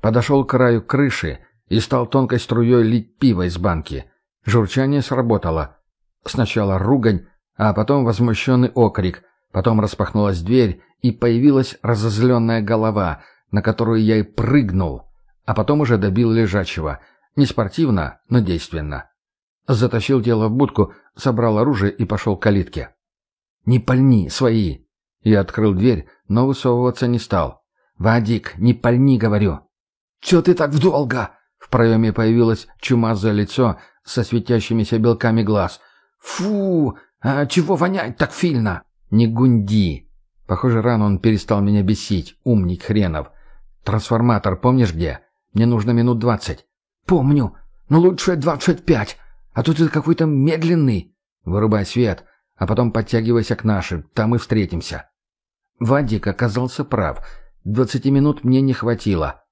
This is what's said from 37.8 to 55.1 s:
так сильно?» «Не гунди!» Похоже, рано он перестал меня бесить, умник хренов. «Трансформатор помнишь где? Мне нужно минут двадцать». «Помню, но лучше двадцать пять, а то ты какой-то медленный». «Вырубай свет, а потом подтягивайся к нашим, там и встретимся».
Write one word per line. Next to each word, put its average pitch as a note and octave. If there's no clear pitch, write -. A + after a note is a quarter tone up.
так -
сильно?» A2+
«Не A2+
гунди!» A2
Похоже, A2+
рано A2
он G2
перестал G#2+
меня G2+
бесить, F#2+
умник F#2
хренов. F2+
«Трансформатор A2
помнишь B2
где? D#2+
Мне A2
нужно A#2
минут A#2
двадцать». A#2
«Помню, C#3+
но D3+
лучше F3+
двадцать D#3
пять, A2+
а -
то D#3+
ты D#3
какой-то E3
медленный». D#3
«Вырубай G#2
свет, -
а -
потом A#2
подтягивайся A#2
к -
нашим, F#2
там A2+
и -
встретимся». F2+